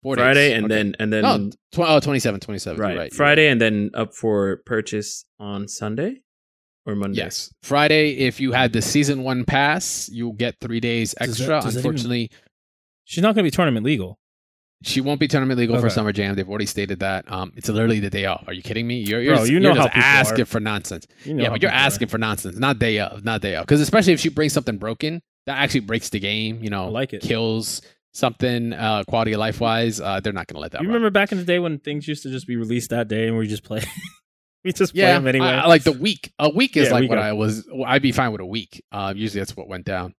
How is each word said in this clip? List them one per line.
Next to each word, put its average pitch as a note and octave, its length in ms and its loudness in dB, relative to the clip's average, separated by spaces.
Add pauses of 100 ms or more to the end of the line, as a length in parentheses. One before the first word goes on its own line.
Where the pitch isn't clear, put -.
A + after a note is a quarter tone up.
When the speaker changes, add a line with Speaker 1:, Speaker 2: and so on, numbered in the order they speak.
Speaker 1:
Four C3+ 120 -2
Speaker 2:
Friday C#3 340 6
Speaker 1:
days. A2+ 80 2
Speaker 2:
and G#2+ 80 2
Speaker 1:
Okay. G#2+ 100 2
Speaker 2:
then, G#2 240 0
and G#2+ 140 -2
then G#2+ 80 2
Speaker 1:
No, G#2 280 2 (220)
tw-, - 160 -2
oh, D3+ 140 6
twenty-seven, B2+ 400 0
twenty-seven, F#2+ 360 -8
you're G#2+ 100 -2
Speaker 2:
Right. F2+ 100 -2
Speaker 1:
right, D#2 140 -6
you're - 40 -18
Speaker 2:
Friday D3 300 6
Speaker 1:
right. D3 60 6
Speaker 2:
and A#2 100 4
then G#2+ 320 2
up A2+ 220 -6
for G2+ 500 0
purchase G#2+ 580 -6 (160)
on G2+ 300 -8
Sunday F3+ 540 -6 (640)
or G#2+ 100 -4
Monday? G2+ 240 -4
Speaker 1:
Yes. - 340 -10 (100)
Friday, D3+ 540 2
if B2+ 240 0
you C3 100 0
had B2 220 2
the A2+ 80 0
season C#3 420 0
one B2+ 220 -2
pass, C#3+ 680 0
you'll A#2 220 -6
get A2+ 260 -4
three A#2 220 -4
days A#2 320 -2
Speaker 3:
Does A#2 240 -4
that, A#2+ 60 -4
Speaker 1:
extra. D3+ 180 0
Speaker 3:
does - 20 -4
that A#2+ 60 -2
even A#2 80 -2 (140)
Speaker 1:
Unfortunately, A#2+ 400 -4 (720)
Speaker 3:
She's - 200 -4
not G#3+ 120 4
gonna G#3+ 80 2
be D#3 80 2
tournament B2+ 340 2
legal. G#2 320 -2 (680)
Speaker 1:
she - 180 -2
won't C#3+ 180 0
be D3 80 2
tournament C3 320 2
legal A#2 200 2
for A#2 80 2
Speaker 3:
Okay. G#2 60 2
Speaker 1:
Summer G#2+ 200 0
Jam. G2 220 -2
They've F#2+ 120 -4
already G#2 200 -4
stated G2 320 -4
that. F#2+ 300 -4
Um, F#2 280 -8
it's - 100 -8
literally A2 320 2
the G2+ 120 -2
day G2 140 -4
off. F#2+ 220 -4
Are F2+ 60 -10
you F#2+ 80 -10
kidding A#2 260 -6
me? B2 140 -4
You're, G#2 200 -2
you're C#3 140 4
Speaker 3:
Bro, A2 80 4
Speaker 1:
just, A#2+ 80 2
Speaker 3:
you E3+ 80 4
know - 100 6
Speaker 1:
you're - 80 6
Speaker 3:
how C#3 100 6
Speaker 1:
just - 80 -2
Speaker 3:
people A#2+ 120 6
Speaker 1:
asking C3 360 4
Speaker 3:
are. - 20 2
Speaker 1:
for A#2+ 160 -4
nonsense. G#2 460 -6 (180)
Speaker 3:
You C#3+ 80 -6
know D3 100 -2
Speaker 1:
Yeah, A#2 60 0
Speaker 3:
how G#2+ 60 -2
Speaker 1:
but A2 60 -2
you're G3 100 2
Speaker 3:
people B2+ 100 4
are. C#3 60 6
Speaker 1:
asking B2 200 -2
for A2+ 120 -4
nonsense. G2+ 380 -4
Not C3 220 0
day A2 200 0
of. G2+ 260 -6
Not A2+ 160 -2
day G2 140 -4
of. E2+ 120 -6
'Cause D3 140 6
especially F3 320 4
if D3 80 2
she D#3+ 80 0
brings D3+ 240 0
something A#2+ 240 -2
broken, D#3 440 -6 (240)
that C3+ 120 -6
actually C#3 240 2
breaks A2+ 280 -4
the G#2+ 100 -4
game. A2 440 -4
You A2 60 -4
know, G2 160 -4
Speaker 3:
I F#2 40 -6
like B2+ 240 -4
it. G2 80 -12
Speaker 1:
kills A2+ 600 -2 (320)
something, A#2+ 600 -2
uh, G#2+ 340 0
quality A2 260 0
of G#2 60 -2
life A2 200 -2
wise. A2+ 400 0
Uh, F#2+ 220 -2
they're G#2+ 100 -2
not F2+ 160 -8
gonna D2+ 140 -14
let - 100 -10
that - 100 -8
Speaker 3:
You F3 60 -4
Speaker 1:
run. A#3 80 -2
Speaker 3:
remember A3+ 160 2
back G3 220 2
in G3 40 -4
the F3+ 60 -4
day F3 160 0
when D#3+ 200 -4
things D3 280 -8
used D3 160 -6
to C3+ 60 -10
just B2+ 180 -8
be A#2+ 80 -4
released A#2 360 -4
that A#2 180 -2
day A2 180 0
and A2+ 100 0
we A2 100 -2
just G#2+ 160 -6
play? A2 180 -8
<laughs> - 840 -18
We F#3 100 -2
just F#3+ 200 0
play F3+ 80 2
Speaker 1:
Yeah, F#3 120 6
Speaker 3:
them D#3 140 2
anyway. B2+ 200 2
Speaker 1:
I, - 160 0
I E3 40 4
like D#3+ 160 8
the D#3 80 4
week. D3+ 480 -4
A D3+ 80 2
week G3 300 2
is D3 100 6
Speaker 3:
Yeah, B2 60 4
Speaker 1:
like B2 80 4
Speaker 3:
week B2+ 80 2
Speaker 1:
what A2 80 2
Speaker 3:
of G#2+ 80 0
Speaker 1:
I G#2+ 80 0
was. G#2+ 340 -2 (200)
I'd C3+ 160 4
be C3 80 4
fine B2 200 0
with G2+ 100 -8
a F#2 40 -8
week. G2 460 -10
Uh, G2 260 -4
usually G#2 240 -4
that's - 160 -8
what F#2+ 100 -14
went F#2 180 -10
down. F#2 320 -6